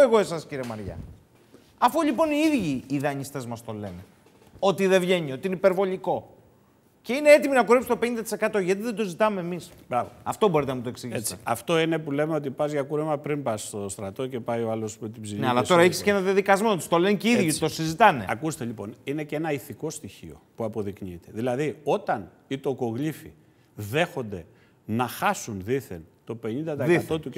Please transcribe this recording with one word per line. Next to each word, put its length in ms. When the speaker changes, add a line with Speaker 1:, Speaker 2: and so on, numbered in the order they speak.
Speaker 1:
εγώ 160
εσάς, 280
κύριε 220
Μαριά, 300
αφού 240
λοιπόν 280
οι 60
ίδιοι 340
οι 120
δανειστές 480
μας 180
το 80
λένε, 320
ότι 280
δεν 140
βγαίνει, 320
ότι 140
είναι 100
υπερβολικό, 800
και 60
είναι 180
έτοιμοι 240
να 100
κουρέψουν 260
το 60
πενήντα 260
τοις 100
εκατό. 260
Γιατί 240
δεν 120
το 100
ζητάμε 360
εμείς; 300
Speaker 2:
Μπράβο. 220
Speaker 1:
Αυτό 260
μπορείτε 220
να 60
μου 60
το 60
εξηγήσετε; 340
Speaker 2:
Έτσι. 200
Αυτό 360
είναι 200
που 120
λέμε 240
ότι 160
πας 220
για 100
κούρεμα 360
πριν 240
πας 240
στο 220
στρατό 380
και 140
πάει 220
ο 80
άλλος 280
με 100
την 140
ψηλή 180
Speaker 1:
Ναι, 80
αλλά 120
Speaker 2:
και 60
Speaker 1:
τώρα 140
Speaker 2:
στο 100
Speaker 1:
έχεις 120
και 80
ένα 100
δεδικασμό 560
τους. 120
Το 100
λένε 180
και 120
οι 20
ίδιοι, 160
Speaker 2:
Έτσι. 140
Speaker 1:
το 80
συζητάνε. 600
Speaker 2:
Ακούστε, 360
λοιπόν, 300
είναι 200
και 120
ένα 160
ηθικό 380
στοιχείο 500
που 80
αποδεικνύεται. 680
Δηλαδή, 520
όταν 460
οι 100
τοκογλύφοι 720
δέχονται 720
να 220
χάσουν 580
δήθεν 400
το 100
πενήντα 420
τοις 120
εκατό 100
Speaker 1:
Δήθεν. 220
Speaker 2:
του 180